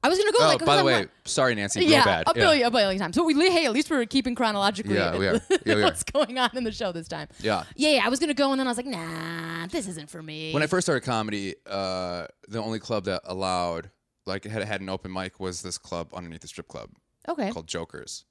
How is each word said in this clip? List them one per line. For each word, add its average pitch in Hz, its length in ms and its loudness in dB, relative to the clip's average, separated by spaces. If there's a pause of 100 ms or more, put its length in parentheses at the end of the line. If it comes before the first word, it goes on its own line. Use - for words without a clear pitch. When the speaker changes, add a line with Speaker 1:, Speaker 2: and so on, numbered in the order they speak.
Speaker 1:
I 262 60 4
was 370 80 4
gonna 415 140 2
go, 494 100 6
Speaker 2:
Oh, - 60 8
Speaker 1:
like, - 100 6
'cause 330 80 -2
Speaker 2:
by 143 120 6
the - 20 6
Speaker 1:
I'm 139 80 4
Speaker 2:
way, 123 140 4
Speaker 1:
not - 80 -6 (160)
Speaker 2:
sorry, 131 280 2
Nancy. 104 320 0
Speaker 1:
Yeah, 302 140 8
Speaker 2:
Go 247 60 8
bad. 85 200 2
Speaker 1:
a 330 100 4
Speaker 2:
Yeah. 240 80 4
Speaker 1:
billion, 302 240 6
a 233 40 2
billion 202 280 2
times. 175 160 -2
But 320 80 4
we, 320 120 4 (160)
hey, 330 160 2
at 226 40 2
least 285 200 0
we're 262 160 2
keeping 254 260 0
chronologically 202 640 0
Speaker 2:
Yeah, 95 200 0
we 95 120 2
are. - 60 2 (140)
Yeah, 349 160 2
we 330 100 2
are. 214 80 4
Speaker 1:
<laughs> - 20 4
what's - 200 0
going 262 360 -2
on 240 180 2
in 254 60 -4
the 220 80 -2
show 196 200 -6
this 165 160 -10
time. 156 200 -10 (120)
Speaker 2:
Yeah. 101 260 -2 (100)
Speaker 1:
Yeah, - 160 2
yeah, 247 120 4
I 220 60 2
was 254 100 0
gonna 302 140 0
go, 269 180 2
and 269 80 0
then 262 60 0
I 254 60 -2
was 233 60 -4
like, 247 100 -8
"Nah, 165 800 -8
this 196 200 -4
isn't 160 220 -12
for 160 140 -16
me." 156 320 -8
Speaker 2:
When 147 80 2
I - 20 2
first 180 220 2
started 139 180 0
comedy, 107 480 -2 (140)
uh, 92 580 -4 (220)
the 107 160 -8
only 110 160 -4
club 104 260 -4
that 92 200 -2
allowed, 90 680 -2 (340)
like, 98 200 -6
had, 107 180 -4
had 101 180 -4
an 95 80 -10
open 92 240 -8
mic 95 260 -8
was 92 220 -6
this 90 160 -10
club 85 380 -8
underneath 85 260 -14
the 80 60 -18
strip - 200 -16
club 55 220 -14 (400)
Speaker 1:
Okay. 285 220 -4
Speaker 2:
called 82 160 -12
Joker's. - 640 -10